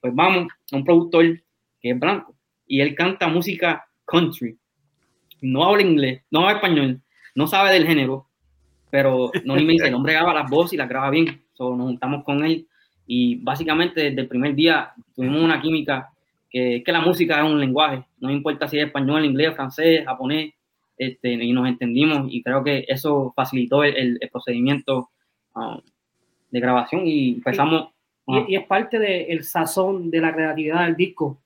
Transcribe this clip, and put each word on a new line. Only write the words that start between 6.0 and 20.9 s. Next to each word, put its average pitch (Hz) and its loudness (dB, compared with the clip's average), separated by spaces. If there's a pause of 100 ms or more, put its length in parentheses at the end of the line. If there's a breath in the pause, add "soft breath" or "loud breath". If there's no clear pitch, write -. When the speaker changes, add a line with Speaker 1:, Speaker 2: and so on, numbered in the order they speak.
Speaker 1:
no 156 2
habla 196 4
español, 147 0 (360 soft breath)
no 147 2
sabe 196 4
del 175 6
género, 135 0 (600)
pero 131 2 (140)
Noni 139 2
me 160 4
dice, 165 4
"El 127 2
hombre 139 0
graba 165 2
las 143 -2
voces 170 2
y 175 -4
las 131 -4
graba 135 -2
bien". 156 0 (120)
So, 123 -4
nos 123 -2
juntamos 131 -4
con 143 -2
él 160 -2 (400)
y 123 0
básicamente 160 -2
desde 135 -2
el 127 -6
primer 131 -2
día 156 2 (240)
tuvimos 135 -2
una 160 0
química 147 -4 (400)
que 123 -2
es 123 -8
que 180 -2
la 170 2
música 165 2
es 151 2
un 151 2
lenguaje, 139 0 (160)
no 127 -6
importa 143 -4
si 147 -4
es 147 0
español, 143 0
inglés, 147 2
francés, 156 2
japonés, 139 -4 (440)